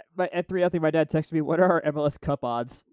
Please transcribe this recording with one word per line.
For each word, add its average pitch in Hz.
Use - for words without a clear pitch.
but 180
at 175
three 185
nothing, 175
my 156
dad 156
texted 160
me, 160
"What 156
are 185
our 170
M 151
L 147
S 147
Cup -
odds?" 120